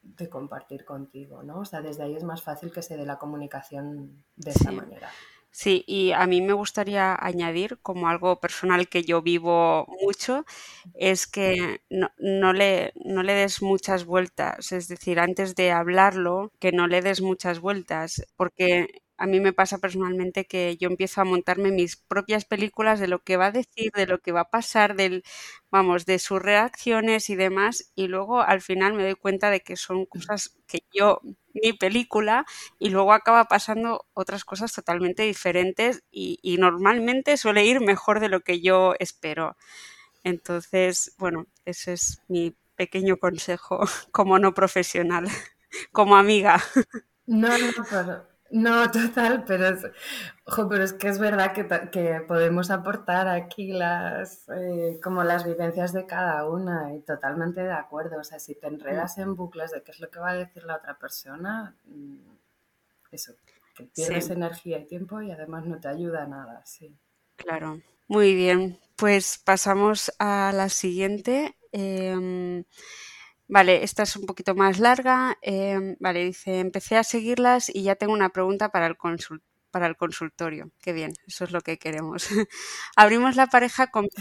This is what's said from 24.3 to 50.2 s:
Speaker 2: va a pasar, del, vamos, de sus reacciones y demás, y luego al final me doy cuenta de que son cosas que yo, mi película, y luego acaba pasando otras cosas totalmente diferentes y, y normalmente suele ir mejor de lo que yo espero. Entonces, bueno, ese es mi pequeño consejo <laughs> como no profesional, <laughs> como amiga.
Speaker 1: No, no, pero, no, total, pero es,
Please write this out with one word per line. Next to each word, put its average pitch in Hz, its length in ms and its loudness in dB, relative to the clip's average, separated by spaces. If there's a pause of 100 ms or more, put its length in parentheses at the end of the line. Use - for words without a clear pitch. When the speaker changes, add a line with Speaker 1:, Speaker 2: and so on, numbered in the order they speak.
Speaker 2:
va 170 100 2
a - 80 -4
pasar, 214 460 2
del, 185 280 0 (460)
vamos, 180 360 4
de 185 120 2
sus 190 220 -2
reacciones 220 880 2
y 196 60 -2
demás, 196 580 0
y 190 140 -2
luego 196 340 0
al 190 200 4
final 190 320 2
me 202 100 -2
doy 190 120 0
cuenta 196 340 0
de 190 100 2
que 185 160 -10
son 185 300 -4
cosas 196 500 -8 (100)
que 160 140 -6 (120)
yo, 202 280 4 (320)
mi 220 220 2
película, 214 720 0 (320)
y 202 120 -2
luego 196 220 6
acaba 226 340 6
pasando 220 680 -2
otras 196 300 -8
cosas 202 280 -10
totalmente 180 520 -2
diferentes 190 840 0
y, 185 320 -8
y 180 160 0
normalmente 226 800 2
suele 208 300 4
ir 254 140 6
mejor 208 400 2
de 214 80 0
lo 185 120 0
que 175 200 -2
yo 185 380 6
espero. 160 580 -6 (680)
Entonces, 180 960 0
bueno, 170 280 -4 (180)
ese 180 300 -8
es - 340 -4
mi 170 280 -2 (200)
pequeño 190 420 0
consejo 180 600 -4
<laughs> - 320 -4
como 190 260 6
no 196 160 6
profesional, 175 720 0
<laughs> - 640 -12
como 202 240 8
amiga. 202 460 6 (640)
Speaker 1:
No, 233 320 2
no, 240 140 0 (180)
pero, 180 360 -4 (240)
no, 233 400 4
total, 233 560 0
pero 185 220 0
es, 185 180 -2 (600)